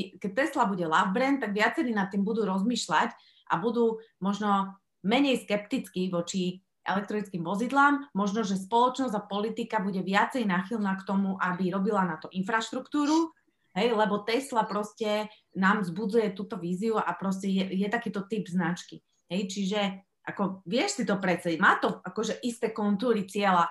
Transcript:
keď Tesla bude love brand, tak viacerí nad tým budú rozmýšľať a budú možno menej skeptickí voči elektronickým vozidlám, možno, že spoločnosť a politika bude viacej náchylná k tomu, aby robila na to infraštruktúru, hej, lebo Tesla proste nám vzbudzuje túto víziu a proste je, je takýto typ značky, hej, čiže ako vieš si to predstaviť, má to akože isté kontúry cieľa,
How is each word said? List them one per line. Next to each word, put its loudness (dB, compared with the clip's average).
keď -4
Tesla 0
bude -2
love 4
brand, 2
tak -2
viacerí 2
nad 0
tým 2
budú 0
rozmýšľať 2
a 0
budú 2
možno 0
menej 4
skeptickí -2
voči -2
elektronickým -4
vozidlám, 2
možno, 0
že -2
spoločnosť 2
a -10
politika -2
bude -2
viacej 2
náchylná 0
k -18
tomu, 0
aby 0
robila 2
na -4
to -14
infraštruktúru, 0
hej, 2
lebo 2
Tesla 0
proste -2
nám 6
vzbudzuje 2
túto -8
víziu -2
a -2
proste -2
je, 0
je 0
takýto -4
typ -4
značky, -4
hej, -4
čiže -2
ako -4
vieš -2
si -2
to 0
predstaviť, 0
má 6
to -2
akože -6
isté -4
kontúry 0
cieľa, 2